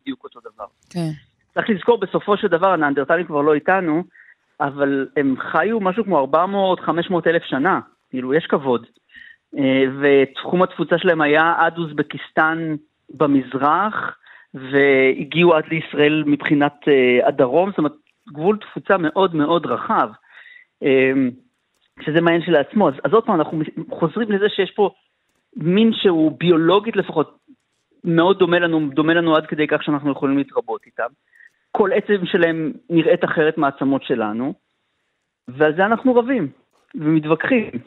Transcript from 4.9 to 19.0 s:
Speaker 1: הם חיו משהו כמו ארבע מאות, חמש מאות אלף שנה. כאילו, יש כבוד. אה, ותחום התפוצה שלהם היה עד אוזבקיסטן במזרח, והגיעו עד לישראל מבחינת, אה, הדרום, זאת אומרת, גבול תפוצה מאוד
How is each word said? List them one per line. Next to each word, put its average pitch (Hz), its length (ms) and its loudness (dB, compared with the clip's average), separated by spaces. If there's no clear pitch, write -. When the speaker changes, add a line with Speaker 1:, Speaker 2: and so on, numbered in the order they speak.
Speaker 1:
הם 139 180 0
חיו 202 280 0
משהו 190 240 -2
כמו 185 160 0
ארבע 143 260 2
מאות, 190 340 0
חמש 165 300 -4
מאות 175 180 0
אלף 165 160 2
שנה. 143 360 -2
כאילו, 127 240 -6
יש 165 120 0
כבוד. 131 400 -2
אה, 135 260 2
ותחום 139 640 2
התפוצה 170 340 0
שלהם 165 240 0
היה 156 360 2
עד 165 200 0
אוזבקיסטן 160 1000 -4
במזרח, 143 1040 -2
והגיעו 139 1000 2
עד 156 160 0
לישראל 151 560 0
מבחינת, 147 460 0
אה, 127 400 4
הדרום, 147 420 2
זאת 190 80 -8
אומרת, 151 160 -2
גבול 175 240 0
תפוצה 196 400 -2
מאוד 175 380 0